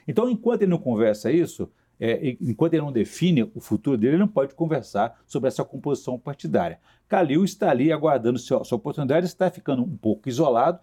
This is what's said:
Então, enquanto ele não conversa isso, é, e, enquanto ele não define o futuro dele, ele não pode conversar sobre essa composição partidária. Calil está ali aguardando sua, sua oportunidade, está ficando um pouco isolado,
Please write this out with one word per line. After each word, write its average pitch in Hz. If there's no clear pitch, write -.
Então, 233
enquanto 233
ele 190
não 170
conversa 110
isso, 160
é, 117
e, 123
enquanto 160
ele 156
não 147
define 156
o 117
futuro 123
dele, 120
ele 175
não 208
pode 139
conversar 127
sobre 131
essa 131
composição 131
partidária. 104
Calil 175
está 180
ali 143
aguardando 135
sua, -
sua -
oportunidade, 147
está 180
ficando 131
um 131
pouco 107
isolado, 135